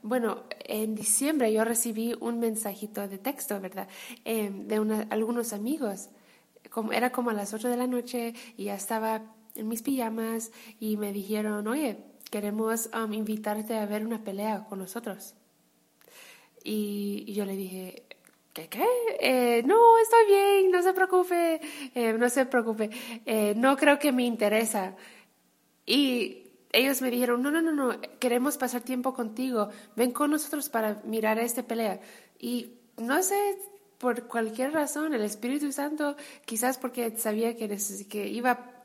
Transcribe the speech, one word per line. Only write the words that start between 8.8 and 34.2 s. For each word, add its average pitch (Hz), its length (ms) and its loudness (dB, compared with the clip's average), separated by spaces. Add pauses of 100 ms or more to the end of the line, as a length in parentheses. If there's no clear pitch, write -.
en 220 140 -6
mis 226 120 -4
pijamas 226 680 -2 (280)
y 214 180 -2
me 208 160 -4
dijeron, 208 560 -4
"Oye, 262 280 -2 (320)
queremos, 220 640 -2
um, 220 200 -4
invitarte 214 640 -4
a 214 80 -2
ver 208 200 -4
una 220 200 -6
pelea 202 420 -6
con 190 120 -10
nosotros." 190 560 -10 (1300)
Y, 208 680 -4
y 208 60 -10
yo 202 120 -4
le 196 100 -6
dije, 185 480 -10 (480)
"¿Qué, 160 160 -14
qué? 254 180 -4 (360)
Eh, 240 420 4
no, 453 360 10
estoy 453 280 8
bien, 392 440 6
no 359 100 4
se 370 100 6
preocupe, 359 680 2 (320)
eh, 226 200 2
no 240 160 4
se 254 160 4
preocupe, 226 440 0 (360)
eh, 214 300 2
no 262 220 6
creo 285 220 8
que 294 120 4
me 254 140 4
interesa." 220 720 0 (880)
Y 254 560 2 (320)
ellos 269 280 4
me 254 80 0
dijeron, 240 320 2
"No, 285 100 0
no, 330 100 2
no, 330 100 2
no, 262 300 0 (180)
queremos 254 380 2
pasar 247 240 -2
tiempo 254 320 -2
contigo, 226 560 -2 (260)
ven 247 160 4
con 294 200 2
nosotros 302 360 -2
para 214 380 -2
mirar 220 340 0
esta 240 240 -2
pelea." 226 380 -2 (360)
Y 240 360 -6 (240)
no 269 260 2
sé, 403 340 0 (400)
por 240 300 -2